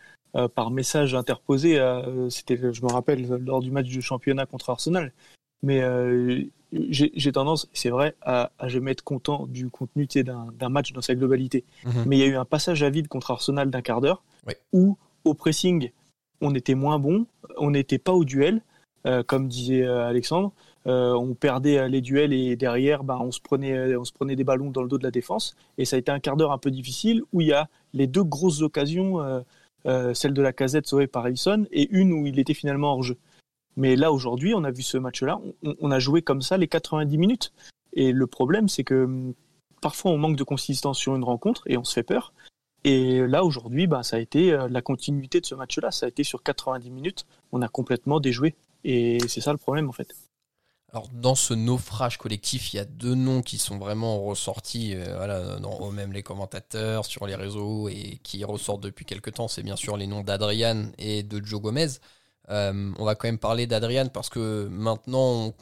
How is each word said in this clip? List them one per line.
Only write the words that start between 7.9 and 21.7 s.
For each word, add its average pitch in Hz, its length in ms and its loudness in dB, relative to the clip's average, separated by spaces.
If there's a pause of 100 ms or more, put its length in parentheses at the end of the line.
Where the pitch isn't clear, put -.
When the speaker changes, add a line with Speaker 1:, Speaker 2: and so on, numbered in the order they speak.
Speaker 1:
vrai, 139 320 0
à, 123 360 0
à 131 80 -8
jamais 127 240 -2
être 131 120 -4
content 143 440 -4
du 127 240 -8
contenu, 139 380 -4
tu - 100 0
sais, 131 60 4
d'un, 120 240 -8 (100)
d'un 123 100 -4
match 135 240 -2
dans 127 100 -12
sa 127 120 0
globalité. 131 500 2 (200)
Speaker 2:
Mhm. 123 220 0
Speaker 1:
Mais 139 100 4
il - 20 8
y 135 60 8
a - 20 8
eu 135 100 4
un 127 80 0
passage 151 380 0
à 143 80 4
vide 147 160 0
contre 131 240 -6
Arsenal 139 400 0
d'un 127 100 -4
quart 120 200 0
d'heure 156 240 2 (240)
Speaker 2:
Oui. - 60 -6 (180)
Speaker 1:
où, 190 260 6 (260)
au 151 100 6
pressing, 160 580 0 (480)
on 143 140 0
était 131 200 2
moins 143 240 2
bon, 170 280 2 (300)
on 147 140 0
n'était 139 280 2
pas - 140 0
au 180 120 6
duel, 143 360 2 (460)
euh, 127 160 2
comme 135 240 0
disait, 127 380 0
euh, 123 200 0
Alexandre. 139 480 0 (360)
Euh, 123 260 4
on 123 200 0
perdait, 139 440 2